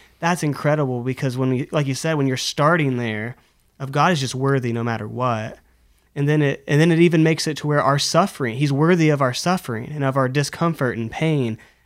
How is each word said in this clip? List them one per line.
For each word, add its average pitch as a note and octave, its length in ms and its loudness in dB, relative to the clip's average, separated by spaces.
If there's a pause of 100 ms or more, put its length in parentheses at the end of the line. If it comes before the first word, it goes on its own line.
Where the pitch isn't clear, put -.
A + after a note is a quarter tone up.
(200)
that's E3+ 220 -2
incredible C#3+ 600 -2
because B2+ 340 -4
when C3 140 0
we, B2+ 220 -2
like D3 140 0
you C3+ 80 -2
said, D#3+ 200 -4
when C#3 120 0
you're C3 120 0
starting D3 580 0
there, A2+ 400 -6 (420)
of C#3 140 -10
God D3 200 4
is D#3 80 0
just C3 140 -4
worthy C3 380 0
no A#2 120 -2
matter A2+ 240 -4
what. A2+ 500 -4 (560)
And C#3+ 140 -2
then D3+ 120 4
it, C#3+ 280 0
and D3 120 4
then E3 120 6
it E3 80 4
even E3+ 220 6
makes D#3+ 240 2
it D3+ 120 -4
to - 80 -6
where D3 160 2
our C#3 160 2
suffering, C#3+ 580 0
he's C#3+ 160 0
worthy D#3+ 380 4
of C#3+ 100 2
our B2+ 140 0
suffering C3+ 580 -4
and D3 120 -4
of C3+ 120 0
our C3 120 2
discomfort C#3 680 -2
and A2+ 140 -4
pain C#3 480 0 (280)